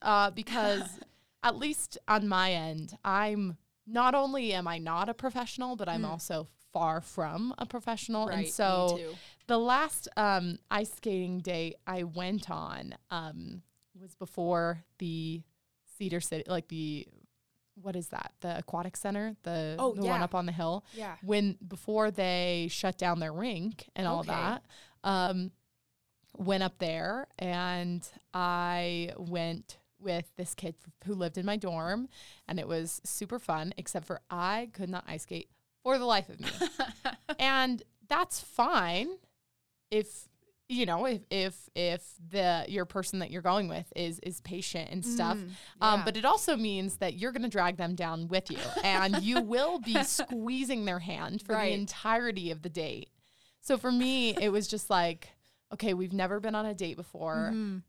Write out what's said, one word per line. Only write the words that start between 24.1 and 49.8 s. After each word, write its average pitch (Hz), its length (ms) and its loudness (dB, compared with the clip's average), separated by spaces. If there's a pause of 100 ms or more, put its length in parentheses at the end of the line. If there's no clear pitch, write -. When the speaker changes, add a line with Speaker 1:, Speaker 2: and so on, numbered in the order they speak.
Speaker 2:
Okay. 160 80 -6
Speaker 1:
that, 170 340 -2 (400)
um, 185 480 2 (880)
went 190 240 2
up 185 160 -2
there 175 480 -2 (140)
and 175 680 -2 (240)
I 175 840 0
went 170 600 -4 (200)
with 175 380 -4
this 175 180 -6
kid 165 260 -8
f-, - 120 -20 (120)
who 202 100 -4
lived 175 220 -4
in 185 80 -4
my 202 120 0
dorm, 190 520 -4 (400)
and 185 120 -4
it - 80 -4
was 165 360 -4
super 214 360 -6
fun, 160 360 -4
except 170 300 -6
for - 140 -6 (100)
I 202 420 -2
could 196 160 -6
not 180 180 -4
ice 156 180 -8
skate - 260 -10 (320)
for 262 160 4
the 247 80 0
life 214 240 4
of - 100 -16
me. - 80 -4 (460)
Speaker 2:
<laughs> - 440 -6
Speaker 1:
And 262 440 4 (260)
that's 339 320 0
fine 233 680 2 (800)
if, 214 380 0 (400)
you 240 180 2
know, 175 200 2
if, 233 140 0 (100)
if, 190 440 0
if 175 280 0 (280)
the, 180 380 4
your 190 160 0
person 190 360 -4
that 175 100 -4
you're 170 120 -6
going 180 260 4
with 165 280 -6
is, 170 240 -2
is 180 220 -8
patient 175 480 -6
and 185 140 -4
stuff. 233 320 0
Speaker 2:
Mm, 202 60 -6 (380)
Speaker 1:
Um, 214 200 6
Speaker 2:
yeah. - 40 -2
Speaker 1:
but 202 120 0
it 220 80 -4
also 320 320 6
means 196 420 0
that 180 160 0
you're 220 180 -2
gonna 240 160 -2
drag 185 280 2
them 175 180 -2
down 165 340 -4
with 185 220 0
you, - 80 -6 (260)
and 190 380 6
you 240 180 4
will 262 380 2
Speaker 2:
<laughs> 233 60 -6